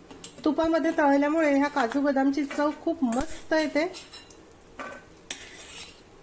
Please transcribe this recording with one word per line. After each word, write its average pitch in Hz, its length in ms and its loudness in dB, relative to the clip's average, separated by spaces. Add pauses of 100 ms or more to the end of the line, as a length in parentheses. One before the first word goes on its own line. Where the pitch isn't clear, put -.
(460)
तुपामध्ये 320 520 2
तळल्यामुळे 294 560 4
ह्या 285 160 4
काजू 269 320 0
बदामची 277 460 2
चव 294 220 0 (140)
खूप 330 220 -2
मस्त 254 480 -2
येते. 302 320 2 (2250)